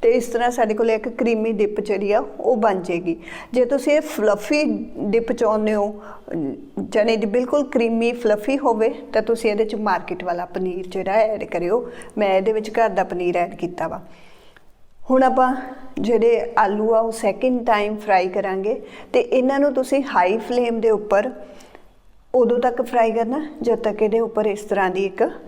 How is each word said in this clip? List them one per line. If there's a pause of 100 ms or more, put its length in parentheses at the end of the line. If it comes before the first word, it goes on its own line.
ਤੇ
ਇਸ
ਤਰ੍ਹਾਂ
ਸਾਡੇ
ਕੋਲ
ਇੱਕ
ਕਰੀਮੀ
ਡਿਪ
ਜਿਹੜੀ
ਆ (160)
ਉਹ
ਬਣ
ਜਾਏਗੀ। (320)
ਜੇ
ਤੁਸੀਂ
ਇਹ
ਫਲਫੀ (360)
ਡਿਪ
ਚਾਹੁੰਦੇ
ਹੋ, (920)
ਯਾਨੀ
ਦੀ
ਬਿਲਕੁਲ
ਕਰੀਮੀ
ਫਲਫੀ
ਹੋਵੇ,
ਤਾਂ
ਤੁਸੀਂ
ਇਹਦੇ
'ਚ
ਮਾਰਕੀਟ
ਵਾਲਾ
ਪਨੀਰ
ਜਿਹੜਾ
ਐਡ
ਕਰਿਓ। (260)
ਮੈਂ
ਇਹਦੇ
ਵਿੱਚ
ਘਰ
ਦਾ
ਪਨੀਰ
ਐਡ
ਕੀਤਾ
ਵਾ। (1080)
ਹੁਣ
ਆਪਾਂ (440)
ਜਿਹੜੇ
ਆਲੂ
ਆ
ਉਹ
ਸੈਕਿੰਡ
ਟਾਈਮ
ਫਰਾਈ
ਕਰਾਂਗੇ (320)
ਤੇ
ਇਹਨਾਂ
ਨੂੰ
ਤੁਸੀਂ
ਹਾਈ
ਫਲੇਮ
ਦੇ
ਉੱਪਰ (1040)
ਉਦੋਂ
ਤੱਕ
ਫਰਾਈ
ਕਰਨਾ (140)
ਜਦ
ਤੱਕ
ਇਹਦੇ
ਉੱਪਰ
ਇਸ
ਤਰ੍ਹਾਂ
ਦੀ
ਇੱਕ (180)